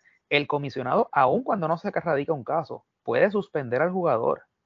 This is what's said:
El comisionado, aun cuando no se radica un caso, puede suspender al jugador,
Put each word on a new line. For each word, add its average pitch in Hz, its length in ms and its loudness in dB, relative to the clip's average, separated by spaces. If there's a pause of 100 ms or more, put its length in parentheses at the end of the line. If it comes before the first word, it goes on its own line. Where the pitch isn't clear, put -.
(280)
El 143 200 2
comisionado, 143 640 -2
aun 143 320 4
cuando 202 240 -2
no 165 100 -2
se 202 120 -6
radica 156 420 0
un 135 120 -6
caso, 147 400 -4 (200)
puede 139 260 2
suspender 143 520 -2
al 175 100 0
jugador, 151 500 0 (240)